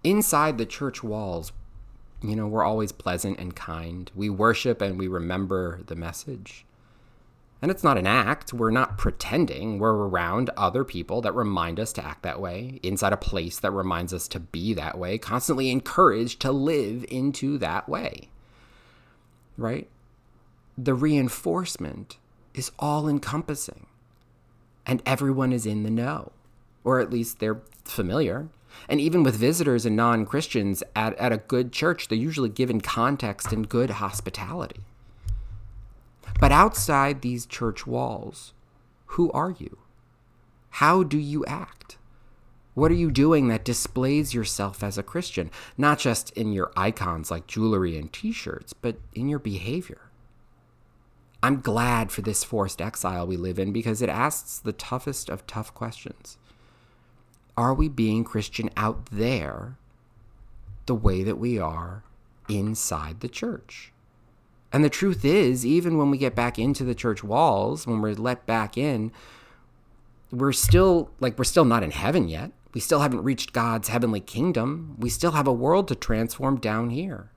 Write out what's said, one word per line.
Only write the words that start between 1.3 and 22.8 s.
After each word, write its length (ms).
you 140
know, 100
we're 180
always 280
pleasant 460
and 160
kind. 600
We 160
worship 500
and 180
we 100
remember 760
the 100
message. 680
And 80
it's 140
not 120
an 100
act. 460
We're 180
not 280
pretending. 800
We're 160
around 600
other 280
people 380
that 120
remind 460
us 140
to 100
act 180
that 180
way, 420
inside 300
a 40
place 440
that 100
reminds 420
us 160
to 120
be 340
that 240
way, 180
constantly 540
encouraged 680
to 120
live 560
into 500
that 300
way, 420
right? 320
The 180
reinforcement 1200
is 260
all-encompassing, 1080